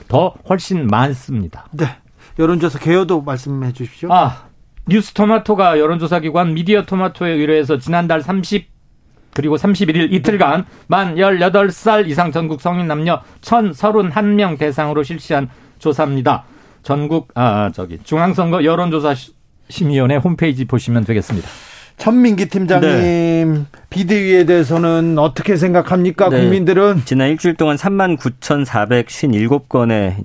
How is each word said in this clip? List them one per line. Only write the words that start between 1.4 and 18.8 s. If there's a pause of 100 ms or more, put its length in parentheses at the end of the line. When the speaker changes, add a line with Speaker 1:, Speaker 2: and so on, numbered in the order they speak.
Speaker 2:
네. (520)
여론조사
개요도
말씀해
주십시오.
Speaker 1:
아, (420)
뉴스토마토가
여론조사
기관
미디어
토마토에
의뢰해서
지난달
삼십, (640)
그리고
삼십일일
이틀간 (240)
만
열여덟
살
이상
전국
성인
남녀 (200)
천서른한
명
대상으로
실시한 (300)
조사입니다. (380)
전국,
아,
저기,
중앙선거
여론조사